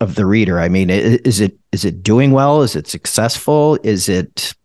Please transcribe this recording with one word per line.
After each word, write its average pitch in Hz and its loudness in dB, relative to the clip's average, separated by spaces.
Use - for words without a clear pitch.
of 95 -4
the 107 0
Reader? 95 2
I 85 0
mean, 92 0
i-, 107 2
is 104 0
it, 98 -2
is - -4
it 90 -6
doing 127 4
well? 143 4
Is 117 -2
it 76 -8
successful? 147 -2
Is 101 -2
it - -4